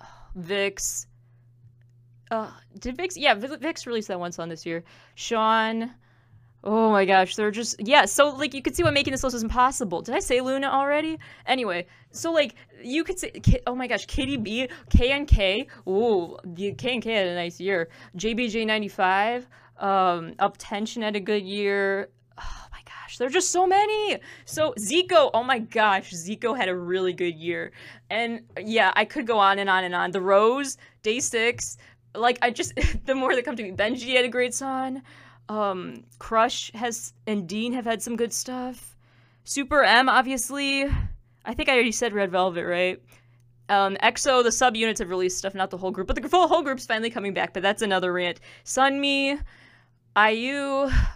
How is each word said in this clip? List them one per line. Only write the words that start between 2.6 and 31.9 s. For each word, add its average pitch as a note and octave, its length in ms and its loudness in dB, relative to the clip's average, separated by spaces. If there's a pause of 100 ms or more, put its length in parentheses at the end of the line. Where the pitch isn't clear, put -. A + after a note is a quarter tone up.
did B3+ 180 -8
Vix? F4+ 200 -6
Yeah, C4+ 160 4
Vi-, B3 240 -8
Vix D#4 300 -8
released A#3 220 -4
that F#3 100 -6
one F3 120 -6
song E3+ 180 -8
this D#3+ 160 -12
year. E3+ 180 -6 (320)
Sean. A3+ 760 0 (680)
Oh A3 260 4
my G3+ 160 6
gosh, F#3 300 4
they're G#3+ 160 0
just, G#3+ 280 -6
yeah, C4 260 6
so, D4 240 2
like, C#4 240 -4
you C4+ 80 -10
could - 140 -4
see F4 80 -2
why E4 60 4
making C#4+ 220 0
this C4+ 120 -4
list B3+ 120 -2
was A#3 80 -4
impossible. A3+ 580 0
Did A#3+ 140 -6
I E4+ 40 0
say B3+ 220 2
Luna C4+ 260 -2
already? D4 520 0 (260)
Anyway, G3+ 400 -2 (260)
so, - 200 -6
like, D4 240 0 (260)
you C4+ 220 -2
could F#4 160 -8
say, - 100 -8
Ki-, - 380 4
oh B3 80 -4
my B3+ 100 -6
gosh, A3 220 -4
Kitty C#4 300 -4
B, A3+ 300 -4 (220)
K A#3+ 220 6
N C#4 140 -2
K. G#3 420 2 (200)
Ooh, G3 560 0
the F3+ 300 -6
K - 200 -4
N A#3 80 -4
K A3+ 120 -4
had G3 140 0
a F3 80 -4
nice F3 240 -6
year. F3 300 -2 (260)
J G3+ 180 -2
B A#3+ 140 -2
J A3 180 -2
ninety-five, G#3+ 840 0 (300)
um, F3+ 640 0
Up G3 180 0
Tension A3 460 -6
had G#3+ 120 -2
a G#3+ 40 -2
good G#3 240 -2
year. G3+ 680 -2 (300)
Oh - 320 -12
my - 120 -18
gosh, - 360 -16
there B3 80 0
are C4 40 -4
just F4 200 0
so F#4 160 4
many. G#4 500 2 (280)
So, D#4 340 -2
Zico, D#4 560 4
oh A3+ 80 2
my B3+ 160 0
gosh, G#3+ 520 0
Zico G#3 460 -6
had G#3+ 100 0
a F#3 80 -2
really F3+ 380 -2
good F3 220 -4
year. E3+ 380 -6 (360)
And, A#3 320 -4 (180)
yeah, G#3+ 360 2
I G#3+ 100 4
could A#3 220 -6
go A#3 100 2
on G3 220 6
and G3 100 -2
on F#3 140 4
and F3 100 -4
on. F3+ 160 0
The F#3 120 -2
Rose, A3 560 4 (260)
Day A3 160 0
six, A#3 580 -2 (380)